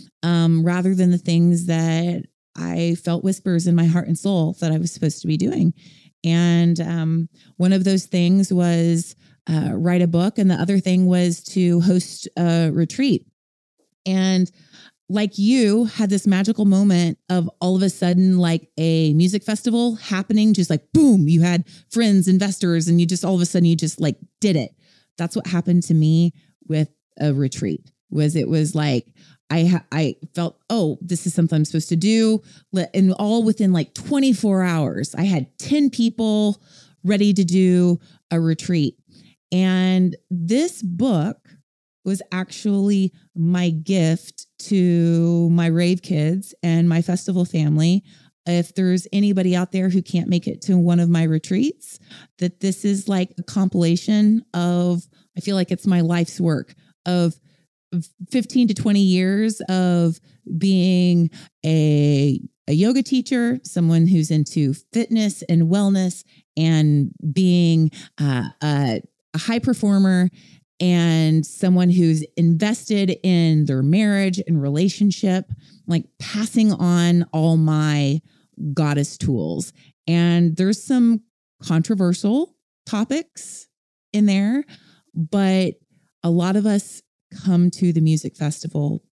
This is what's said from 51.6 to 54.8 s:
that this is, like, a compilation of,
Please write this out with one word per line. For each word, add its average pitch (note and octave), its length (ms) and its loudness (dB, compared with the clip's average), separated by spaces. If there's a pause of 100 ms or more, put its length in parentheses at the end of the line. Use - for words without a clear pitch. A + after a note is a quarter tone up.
that F3+ 200 -6
this F#3+ 240 -4
is, G3+ 240 -2
like, F#3 300 -2
a F3 60 -8
compilation G3+ 1000 0 (100)
of, F3 540 -2 (300)